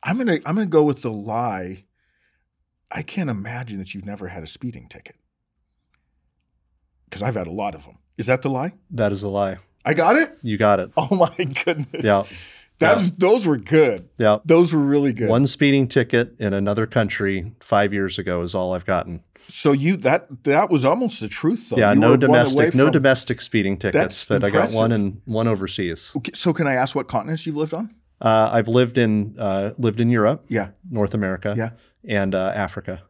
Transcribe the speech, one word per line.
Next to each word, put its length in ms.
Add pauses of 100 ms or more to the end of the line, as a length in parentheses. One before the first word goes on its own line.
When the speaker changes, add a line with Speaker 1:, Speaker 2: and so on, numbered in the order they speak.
Speaker 1:
I'm 140
gonna, 280
I'm 100
gonna 120
go 160
with 180
the 100
lie. 720 (1040)
I 100
can't 280
imagine 500
that 140
you've 120
never 240
had 140
a 40
speeding 400
ticket. 280 (2000)
'Cause 120
I've 120
had 120
a 40
lot 240
of 120
'em. 100 (200)
Is 100
that 140
the 80
lie? 240 (180)
Speaker 2:
That 200
is 120
a 60
lie. 280 (280)
Speaker 1:
I 80
got 220
it? 260
Speaker 2:
You 160
got 220
it. 140
Speaker 1:
<laughs> 40
Oh 180
my 280
goodness. 600
Speaker 2:
Yeah. 200 (560)
Speaker 1:
That's, 260
Speaker 2:
Yeah. 120
Speaker 1:
those 300
were 100
good. 500 (100)
Speaker 2:
Yeah. 280
Speaker 1:
Those 280
were 80
really 320
good. 160
Speaker 2:
One 180
speeding 400
ticket 520
in 140
another 320
country 720
five 340
years 260
ago 220
is 120
all 200
I've 120
gotten. 380 (260)
Speaker 1:
So 220
you, 260
that, 460
that 260
was 160
almost 360
the 80
truth, 400
though. 80
Speaker 2:
Yeah, 160
Speaker 1:
You 60
Speaker 2:
no 100
Speaker 1:
were 80
one 80
away 20 (120)
Speaker 2:
domestic, 360
no 100
Speaker 1:
from 60
Speaker 2:
domestic 500
speeding 360
tickets, 480
Speaker 1:
That's 0
Speaker 2:
but 180
I 60
got 240
one 180
Speaker 1:
impressive. 0
Speaker 2:
and 340
one 220
overseas. 680
Speaker 1:
Okay, 180
so 180
can 140
I 80
ask 200
what 120
continents 380
you've 100
lived 180
on? 220 (240)
Speaker 2:
Uh, 320
I've 160
lived 300
in, 420
uh, 380
lived 240
in 80
Europe, 400
Speaker 1:
Yeah. 200 (220)
Speaker 2:
North 220
America, 440
Speaker 1:
Yeah. 120 (340)
Speaker 2:
and, 320
uh, 180
Africa. 560